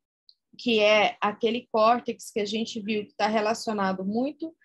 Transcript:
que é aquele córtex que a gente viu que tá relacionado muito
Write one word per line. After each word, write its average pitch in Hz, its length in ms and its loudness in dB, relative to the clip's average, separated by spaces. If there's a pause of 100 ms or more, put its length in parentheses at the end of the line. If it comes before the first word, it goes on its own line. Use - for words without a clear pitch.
(580)
que 226 200 0
é 208 420 4
aquele 220 520 -2
córtex 233 580 0
que - 80 -8
a 208 60 -2
gente 220 360 -6
viu 208 260 -4
que - 100 -20
tá 208 100 0
relacionado 208 800 -2
muito 269 500 -4 (100)